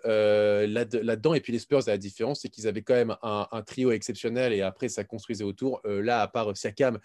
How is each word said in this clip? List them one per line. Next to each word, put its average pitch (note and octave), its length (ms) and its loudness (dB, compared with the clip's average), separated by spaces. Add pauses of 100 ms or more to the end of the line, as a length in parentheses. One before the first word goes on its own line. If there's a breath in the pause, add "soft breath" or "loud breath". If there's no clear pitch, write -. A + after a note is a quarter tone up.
euh, G#2 600 4
là, A2 180 -2
de, A2+ 140 -2
là-dedans. A2+ 340 2
Et D3 80 2
puis, - 100 -6
les A#2 60 0
Spurs, C3+ 300 2
la G#2 100 2
différence, A2 440 -6
c'est - 80 -8
qu'ils G#2+ 180 -8
avaient G#2+ 160 -2
quand C3 100 2
même A#2 300 2
un, G#2 280 -2
un A2+ 120 -6
trio B2+ 280 0
exceptionnel A#2 640 -2
et G2+ 80 2
après, F#2+ 280 -4
ça - 140 -6
construisait G#2+ 400 -8
autour. A2+ 420 -4
Euh, G2+ 180 -2
là, A#2 180 2
à G2+ 60 0
part G#2+ 280 -4
Siakam, A2+ 500 0